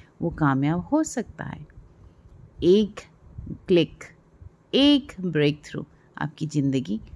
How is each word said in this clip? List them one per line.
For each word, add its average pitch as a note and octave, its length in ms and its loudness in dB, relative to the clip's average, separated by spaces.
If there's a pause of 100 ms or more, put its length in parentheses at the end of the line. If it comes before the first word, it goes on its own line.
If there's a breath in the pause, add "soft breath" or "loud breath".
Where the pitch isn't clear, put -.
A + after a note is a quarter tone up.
(220 soft breath)
वो E3 80 -2
कामयाब D3 600 0
हो D#4 120 2
सकता - 400 -10
है। - 240 -12 (960)
एक G3 360 4 (680)
क्लिक, E3 360 2 (680)
एक C#4+ 480 4
ब्रेकथ्रू D3+ 640 0 (320 soft breath)
आपकी D3 300 -6
ज़िंदगी C#3 540 -2 (140)